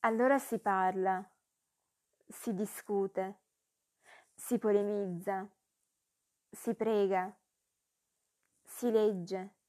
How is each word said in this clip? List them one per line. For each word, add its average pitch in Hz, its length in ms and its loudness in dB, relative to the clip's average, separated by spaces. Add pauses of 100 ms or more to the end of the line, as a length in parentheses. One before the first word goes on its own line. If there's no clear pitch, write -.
Allora 240 380 4
si 247 200 -4
parla, 190 680 0 (1000)
si - 260 -8
discute, 196 880 -4 (920)
si - 240 -2
polemizza, 202 920 0 (1000)
si - 240 -6
prega, 202 600 0 (1300)
si - 260 -4
legge. 196 640 2 (140)